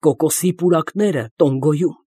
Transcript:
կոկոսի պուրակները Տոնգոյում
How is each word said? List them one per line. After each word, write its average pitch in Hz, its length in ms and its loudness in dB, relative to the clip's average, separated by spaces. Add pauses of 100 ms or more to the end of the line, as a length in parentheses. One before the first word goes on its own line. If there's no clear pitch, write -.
կոկոսի 160 500 0
պուրակները 175 760 -2
Տոնգոյում 147 760 0